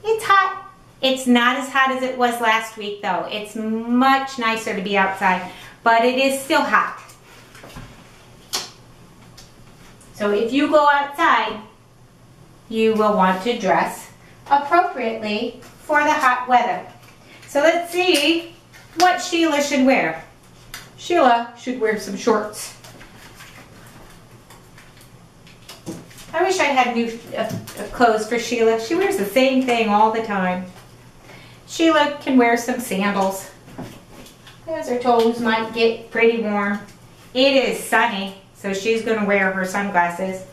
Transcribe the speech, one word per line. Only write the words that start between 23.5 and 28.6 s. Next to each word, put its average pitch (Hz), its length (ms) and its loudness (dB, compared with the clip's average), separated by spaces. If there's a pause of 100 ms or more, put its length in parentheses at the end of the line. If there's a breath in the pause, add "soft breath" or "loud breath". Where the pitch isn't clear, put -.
I 330 80 0
wish 370 160 0
I 311 60 4
had 254 300 2
new, 233 240 -2 (180)
uh, - 40 -4
uh, - 520 -8
clothes 220 360 2
for 240 100 -4
Sheila. 226 420 0